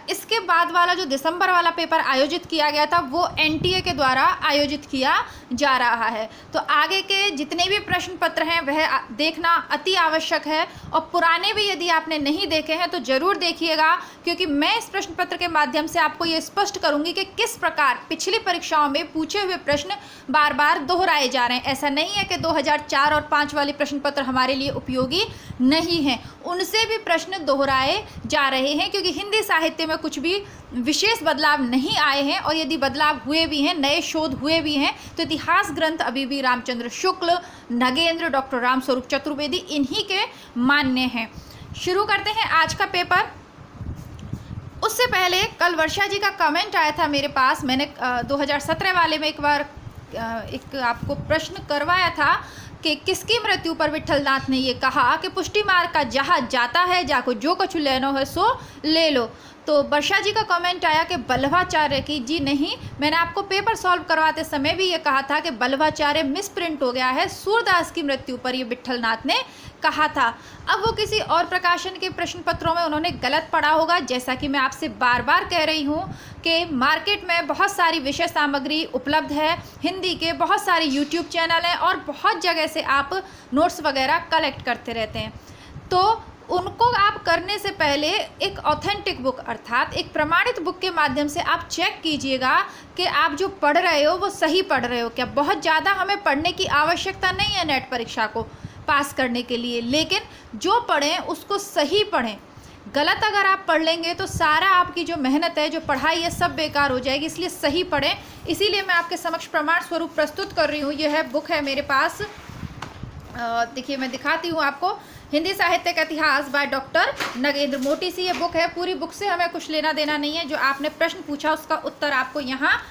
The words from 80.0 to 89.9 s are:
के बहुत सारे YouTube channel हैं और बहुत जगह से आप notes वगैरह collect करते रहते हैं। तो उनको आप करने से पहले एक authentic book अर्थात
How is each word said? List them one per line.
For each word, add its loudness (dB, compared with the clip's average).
के -2
बहुत 2
सारे 2
YouTube -2
channel 0
हैं 2
और 2
बहुत -2
जगह 2
से -4
आप 0
notes 2
वगैरह 2
collect 0
करते -4
रहते -6
हैं। -8
तो 4
उनको 2
आप 2
करने 0
से -4
पहले 0
एक -2
authentic -2
book -2
अर्थात -2